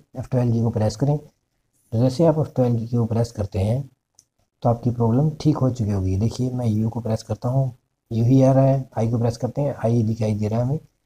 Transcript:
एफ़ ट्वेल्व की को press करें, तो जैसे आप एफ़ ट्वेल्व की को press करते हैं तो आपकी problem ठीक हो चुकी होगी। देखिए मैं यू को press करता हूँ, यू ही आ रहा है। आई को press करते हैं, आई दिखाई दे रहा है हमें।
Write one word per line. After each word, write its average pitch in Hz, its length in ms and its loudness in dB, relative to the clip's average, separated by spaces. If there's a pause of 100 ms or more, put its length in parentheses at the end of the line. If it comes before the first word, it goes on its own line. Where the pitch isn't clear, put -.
(160)
एफ़ 127 140 -10
ट्वेल्व 123 220 0
की 113 100 0
को 117 100 0
press 107 240 -2
करें, 147 200 0
तो - 840 -12
जैसे 131 280 2
आप 156 120 2
एफ़ - 180 -4
ट्वेल्व 120 220 2
की 113 100 -4
को 117 180 0
press 113 260 -2
करते 104 280 -6
हैं 117 220 0 (800)
तो 123 60 0
आपकी 117 240 0
problem 120 380 2 (100)
ठीक 151 160 2
हो 131 140 0
चुकी 104 200 -2
होगी। 95 280 0
देखिए 123 340 -2
मैं 123 140 -4
यू 110 220 0
को 113 120 -6
press 113 220 -4
करता - 260 -6
हूँ, 131 240 0 (380)
यू 117 140 0
ही 131 180 6
आ 131 100 6
रहा 135 120 4
है। 135 300 0
आई 113 160 -2
को 120 80 0
press 117 180 0
करते 127 260 -6
हैं, 139 140 -4
आई 117 280 0
दिखाई 110 300 -2
दे 107 140 -2
रहा 110 100 -2
है 123 80 -2
हमें। 147 120 -2 (280)